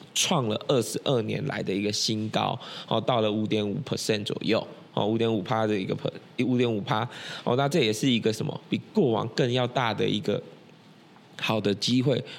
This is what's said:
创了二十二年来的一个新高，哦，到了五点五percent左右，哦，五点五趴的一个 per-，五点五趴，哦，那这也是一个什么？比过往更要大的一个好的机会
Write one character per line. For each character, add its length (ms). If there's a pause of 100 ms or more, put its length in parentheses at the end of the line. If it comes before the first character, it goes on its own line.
(140)
创 340
了 80 (140)
二 120
十 220
二 200
年 220
来 160
的 120
一 80
个 100
新 380
高， 280 (300)
哦， 140
到 180
了 100
五 160
点 220
五 180
percent 380
左 160
右， 260 (280)
哦， 120
五 120
点 120
五 120
趴 260
的 100
一 60
个 100
per-， 520
五 120
点 160
五 60
趴， 260 (380)
哦， 140
那 100
这 140
也 100
是 180
一 80
个 140
什 140
么？ 240
比 100 (140)
过 180
往 240
更 160
要 160
大 260
的 140
一 140
个 200 (960)
好 220
的 160
机 260
会 220 (160)